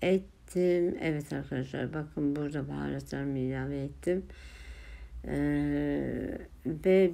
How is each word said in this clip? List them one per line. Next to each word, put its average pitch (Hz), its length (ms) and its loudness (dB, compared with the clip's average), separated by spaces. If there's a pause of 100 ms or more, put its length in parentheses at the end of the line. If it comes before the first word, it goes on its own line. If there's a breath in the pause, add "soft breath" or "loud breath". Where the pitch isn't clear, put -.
ettim. 190 320 2 (680)
Evet 151 320 -2
arkadaşlar, 139 600 -4
bakın 151 420 -2
burada 147 340 -2
baharatlarımı 139 680 -4
ilave 131 400 -2
ettim. 175 480 -2 (1000 loud breath)
E, 143 100 -2 (1300)
ve 185 480 6